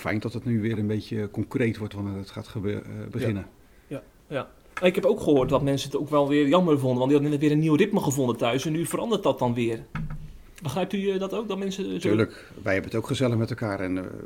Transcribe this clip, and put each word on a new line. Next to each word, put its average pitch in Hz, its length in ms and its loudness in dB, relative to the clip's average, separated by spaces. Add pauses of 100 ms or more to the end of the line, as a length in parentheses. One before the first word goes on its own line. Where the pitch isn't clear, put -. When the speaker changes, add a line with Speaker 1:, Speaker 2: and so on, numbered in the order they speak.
(120)
Speaker 1:
fijn 107 60 0
dat 110 140 -4
het 113 120 -8
nu 117 160 2
weer 107 180 -2
een 107 80 0
beetje 104 440 -4
concreet 113 460 -2
wordt 107 180 -8
wanneer 101 220 -4
het 98 140 -10
gaat - 180 -12
gebe-, 104 240 -4 (100)
eh, - 0 - (280)
beginnen. 110 360 -2 (400)
Speaker 2:
Ja. 139 160 -12 (240)
Ja, 135 200 -6 (340)
ja. 180 60 4
Ik 185 80 6
heb 190 100 0
ook 220 160 2
gehoord 139 280 4
dat 147 140 4
mensen 139 280 0
het 143 100 -2
ook 143 80 -4
wel 143 200 2
weer 147 200 4
jammer 160 300 6
vonden, 127 200 2
want 131 120 2
die 147 80 8
hadden 143 200 2
net - 100 -8
weer 147 40 4
een 151 100 4
nieuw 156 120 4
ritme 202 260 4
gevonden 127 360 2
thuis 127 300 0
en 156 60 0
nu 165 140 -2
verandert 220 360 -2
dat 135 160 2
dan 123 160 2
weer. 113 300 -2 (760)
Begrijpt 180 300 -4
u, 196 180 0
eh, 190 80 0
dat 190 160 -4
ook, 214 140 -4
dat 190 100 -4
mensen... 196 340 -4
Zo 185 60 -4
Speaker 1:
Tuurlijk, - 540 0 (100)
wij 98 100 0
hebben 95 180 0
het 113 100 -2
ook - 60 -6
gezellig 123 300 2
met 113 140 0
elkaar 104 300 -4
en, 92 180 -2
eh, 92 60 -4 (220)